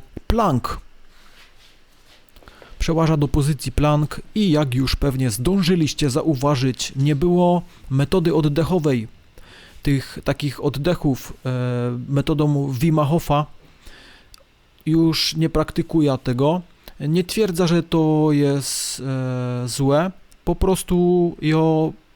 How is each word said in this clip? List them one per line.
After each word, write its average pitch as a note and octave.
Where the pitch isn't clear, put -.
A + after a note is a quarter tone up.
plank. G3
Przełaża D#3+
do D3
pozycji D3
plank D3
i G#3
jak D3
już B2+
pewnie C3
zdążyliście D#3
zauważyć, C#3
nie C#3+
było F3
metody D#3+
oddechowej. D3
Tych C#3
takich C#3+
oddechów, C#3+
e, C3
metodą C#3+
Wima D3+
Hofa D3+
już D#3+
nie D#3+
praktykuję D#3
tego. C#3
Nie F3
twierdzę, F#3
że E3+
to D#3
jest, C#3+
e, B2+
złe, C#3+
po F3
prostu F3
jo D#3+